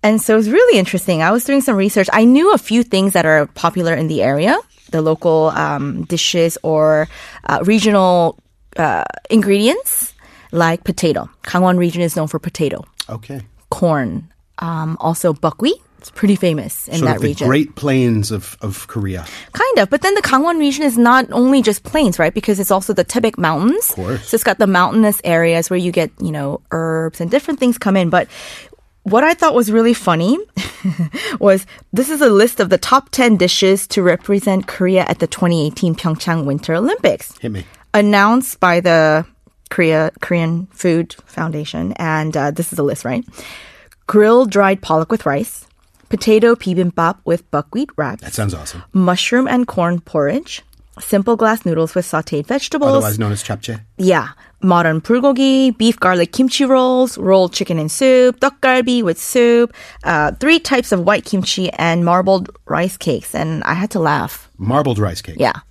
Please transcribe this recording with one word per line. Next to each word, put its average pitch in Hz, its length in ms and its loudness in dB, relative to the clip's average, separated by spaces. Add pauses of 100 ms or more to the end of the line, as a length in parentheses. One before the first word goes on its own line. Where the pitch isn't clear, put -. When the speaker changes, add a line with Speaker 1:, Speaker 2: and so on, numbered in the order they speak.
Speaker 1:
And 220 160 2
so 220 160 0
it's 214 160 2
really 466 260 4
interesting. 180 460 -2
I 175 80 2
was 233 140 0
doing 277 160 0
some 226 180 0
research. 196 320 0
I 226 140 4
knew 302 260 6
a 311 80 4
few 233 240 0
things 190 300 0
that 170 100 2
are 156 220 2 (100)
popular 165 400 -2
in 160 160 -4
the 147 140 -4
area, 165 320 0 (340)
the 165 80 -2
local, 156 560 0
um, 151 560 -4
dishes 165 460 -2 (100)
or, 156 400 2 (400)
uh, - 160 -2
regional, 190 720 2 (400)
uh, 110 300 -2 (240)
ingredients, 220 840 0 (400)
like 165 320 0
potato. - 460 -2 (180)
Gangwon 180 300 2
region 170 240 0
is 170 160 -2
known 156 100 -2
for - 160 -6
potato. - 400 -4 (240)
Speaker 2:
Okay. 113 380 -14 (240)
Speaker 1:
Corn. 147 580 -2 (320)
Um, 160 400 -6
also 165 320 -2
buckwheat. 196 480 -2 (220)
It's - 80 -20
pretty 202 260 0
famous 156 540 -4
in 165 80 -6
Speaker 2:
Sort 165 160 0
Speaker 1:
that - 40 0
Speaker 2:
of - 40 -4
the 147 80 -2
Speaker 1:
region. 143 180 -4
Speaker 2:
Great 143 300 0
Plains 123 560 0
of, - 320 -10
of - 240 -10
Korea. 95 320 -6 (320)
Speaker 1:
Kind 480 320 0
of. - 80 -6
But 254 80 -2
then 392 160 0
the 392 80 -4
Gangwon 320 320 0
region 285 240 0
is 254 160 0
not 240 340 4
only 254 300 4
just 214 240 0
plains, 269 320 0
right? 165 160 0
Because 208 260 -2
it's 196 140 -2
also 190 180 -2
the 185 140 0
Taebaek 226 320 -2
Mountains. 175 540 0
Speaker 2:
Of - 100 -8
course. 107 280 -6
Speaker 1:
So - 40 -2
it's 220 100 -2
got 202 140 0
the 208 80 2
mountainous 190 580 2
areas 165 460 0
where 180 80 -2
you 180 160 -2
get, 165 160 0 (100)
you 170 140 -6
know, 143 260 -6 (140)
herbs 160 480 -4
and 170 80 -4
different 285 320 -2
things 247 160 0
come 196 180 2
in. 180 140 2
But 175 160 2 (760)
what 220 200 2
I 330 140 4
thought 320 160 0
was 226 180 2
really 226 220 4
funny 185 460 0 (180)
<laughs> 190 800 -6
was 190 260 2 (280)
this 262 160 0
is 302 120 -2
a 262 80 6
list 214 300 4
of 190 100 0
the 190 120 4
top - 300 0
ten 240 260 2
dishes 190 500 2
to - 140 -2
represent 190 640 0
Korea 185 400 0
at - 120 -4
the 165 80 -2
twenty 170 400 0
eighteen 160 280 -2
Pyeongchang 165 500 -4
Winter 143 280 -4
Olympics. 247 640 -2
Speaker 2:
Hit 117 120 -8
me. 98 140 -10 (280)
Speaker 1:
Announced 208 680 2
by 175 200 4
the 165 460 2 (440)
Korea, 160 420 0 (100)
Korean 170 500 -2
Food 170 440 -2 (100)
Foundation. 160 720 -8
And, 156 380 -4
uh, 143 160 0
this 165 220 -6
is 165 60 -6
a 143 40 0
list, - 220 -4
right? 120 180 -4 (840)
Grilled 220 420 4
dried 196 320 2
pollock 160 300 -2
with 226 140 -4
rice, 147 400 -6 (440)
potato 220 460 4
bibimbap 175 680 -2
with 170 260 -4
buckwheat 202 460 -4
wraps, 123 260 -6
Speaker 2:
That - 100 -14
sounds 104 200 -2
awesome. 82 300 -14 (100)
Speaker 1:
mushroom 185 540 2
and 247 200 0
corn 175 340 -2
porridge, 156 600 -4 (360)
simple 208 380 0
glass 220 280 0
noodles 160 300 -2
with 180 100 -2
sautéed 151 420 -4
vegetables. 277 440 -2
Speaker 2:
Otherwise 107 280 0
known 104 120 -2
as 104 120 -6
japchae. 110 380 -8 (160)
Speaker 1:
Yeah. 175 320 2 (340)
Modern 170 380 2
bulgogi, 262 720 2
beef 226 240 0
garlic 175 340 2
kimchi 262 320 0
rolls, 254 520 2
rolled 190 360 2
chicken 175 260 -4
in 156 100 -4
soup, 254 520 4
tteokgalbi 254 600 0
with 175 180 0
soup, 240 540 2 (300)
uh, 151 360 0
three 320 200 2
types 254 320 -2
of 190 100 0
white 196 240 0
kimchi, 185 480 -4
and 170 320 0
marbled 185 440 2 (180)
rice 180 300 -4
cakes. - 360 -6
And 160 300 -6
I - 100 -2
had 185 180 -4
to 190 80 -4
laugh. - 500 -4 (100)
Speaker 2:
Marbled 120 400 0
rice 92 220 -4
cake? 80 180 -16
Speaker 1:
Yeah. 120 140 2 (180)